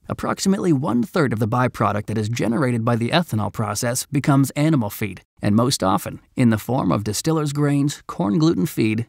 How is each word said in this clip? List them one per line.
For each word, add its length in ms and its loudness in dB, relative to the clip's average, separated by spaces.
Approximately 640 0
one-third 640 0
of 60 -2
the 80 0
byproduct 580 0
that 120 -4
is 120 -2
generated 560 0
by 100 2
the 140 0
ethanol 420 0
process 600 -4
becomes 400 2
animal 380 0
feed, 340 -8
and 160 2
most 260 0
often 380 -2
in 140 4
the 60 2
form 340 -2
of 120 0
distillers' 500 -2
grains, 540 0
corn 320 -2
gluten 260 2
feed, 420 0